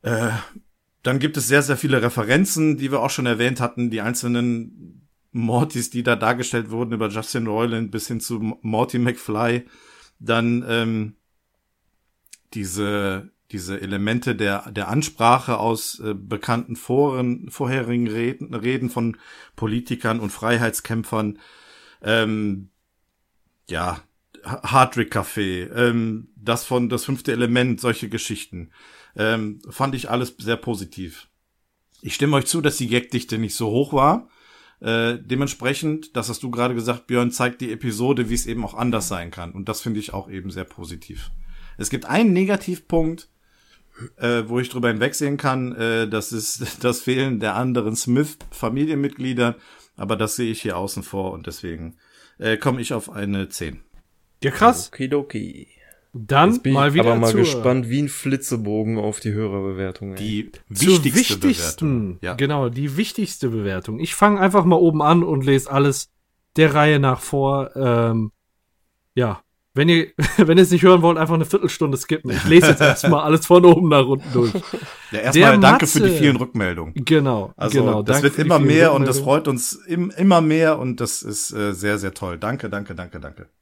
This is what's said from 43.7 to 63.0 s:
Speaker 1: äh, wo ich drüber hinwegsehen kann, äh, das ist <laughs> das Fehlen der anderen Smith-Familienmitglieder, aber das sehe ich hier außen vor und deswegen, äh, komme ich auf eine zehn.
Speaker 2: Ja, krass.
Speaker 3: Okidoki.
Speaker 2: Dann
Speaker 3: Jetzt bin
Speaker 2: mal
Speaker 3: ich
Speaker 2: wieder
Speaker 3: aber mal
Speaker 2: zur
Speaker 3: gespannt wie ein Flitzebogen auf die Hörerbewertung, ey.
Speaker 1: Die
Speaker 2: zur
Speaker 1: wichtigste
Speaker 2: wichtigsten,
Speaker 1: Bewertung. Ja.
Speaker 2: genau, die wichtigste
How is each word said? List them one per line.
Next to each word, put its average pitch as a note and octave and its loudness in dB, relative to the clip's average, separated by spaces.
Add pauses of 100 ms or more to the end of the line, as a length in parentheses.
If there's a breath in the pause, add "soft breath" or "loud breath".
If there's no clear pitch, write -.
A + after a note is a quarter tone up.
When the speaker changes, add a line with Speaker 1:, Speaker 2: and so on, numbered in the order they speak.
Speaker 1:
äh, A#2+ 0
wo A#2 -2
ich B2 -6
drüber B2 -2
hinwegsehen C#3 -2
kann, C3 -4
äh, A2+ -2
das G#2+ -4
ist A2 -8
<laughs> - -8
das B2 0
Fehlen C3 -2
der G#2 -2
anderen A#2+ -2
Smith-Familienmitglieder, C3 -2 (400 soft breath)
aber G2+ -4
das G#2 -4
sehe A#2 -2
ich A2 -6
hier F#2+ -4
außen F#2+ -6
vor F#2+ -8
und F2+ -14
deswegen, E2 -12 (420 soft breath)
äh, A2 0
komme B2+ -2
ich A2+ -6
auf A2+ -8
eine G2+ -4
zehn. D2+ -10 (640)
Speaker 2:
Ja, C#3 0
krass. - 2
Speaker 3:
Okidoki. C3 -6 (480 soft breath)
Speaker 2:
Dann C#3 4
Speaker 3:
Jetzt B3 0
bin C3+ 2
Speaker 2:
mal C#3 4
Speaker 3:
ich C#3 0
Speaker 2:
wieder D#3 4
Speaker 3:
aber A#2 4
mal A2+ 4
Speaker 2:
zur A2 4
Speaker 3:
gespannt B2+ 2
wie B2+ 0
ein D3 -2
Flitzebogen A2+ -2
auf G#2+ -4
die G#2+ -4
Hörerbewertung, G2 -6
ey. - -14
Speaker 1:
Die G#2+ -6 (200)
Speaker 2:
zur D3+ 4 (100)
Speaker 1:
wichtigste C3 0 (280)
Speaker 2:
wichtigsten, - 0
Speaker 1:
Bewertung. G#2+ -2
Ja. F2+ -6
Speaker 2:
genau, C#3 -2
die C3+ -6
wichtigste G3 -4